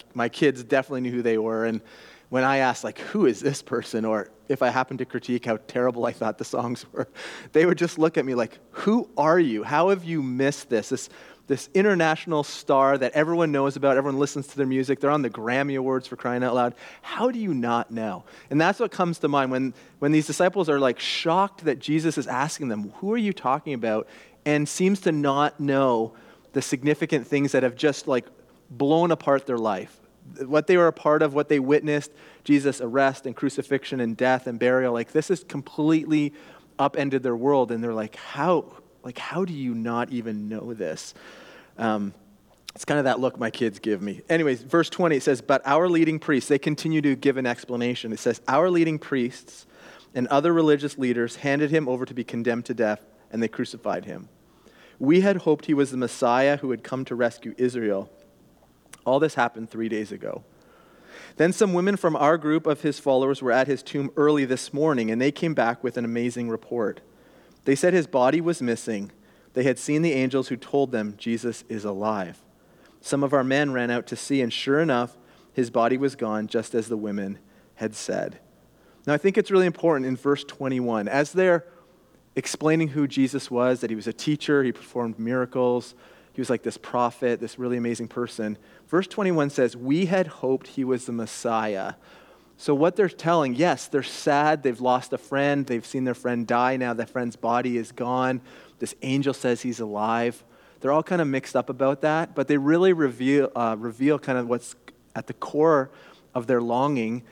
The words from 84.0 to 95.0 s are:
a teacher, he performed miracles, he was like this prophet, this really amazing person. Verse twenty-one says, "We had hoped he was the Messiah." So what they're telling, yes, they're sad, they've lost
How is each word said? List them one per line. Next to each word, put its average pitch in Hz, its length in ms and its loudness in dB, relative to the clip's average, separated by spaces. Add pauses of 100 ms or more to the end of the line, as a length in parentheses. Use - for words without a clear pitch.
a 113 80 -4
teacher, 147 480 0
he 123 100 0
performed 113 460 -6
miracles, 123 760 0 (380)
he - 80 -8
was 120 80 -4
like 117 140 -2
this - 160 -6
prophet, 120 640 -2
this 117 180 -10
really 123 180 -4
amazing 117 320 -4
person. 110 480 -6 (320)
Verse 185 180 0
twenty-one 165 440 -2
says, 123 260 0
"We 143 300 0
had 185 200 0
hoped 131 420 -4
he - 140 -6
was 127 220 -2
the 120 80 -8
Messiah." 110 800 -4 (640)
So - 180 0
what 160 220 2
they're 196 140 4
telling, 156 440 0
yes, 151 320 0
they're 135 160 -2
sad, 151 600 0
they've 120 180 -2
lost 127 320 0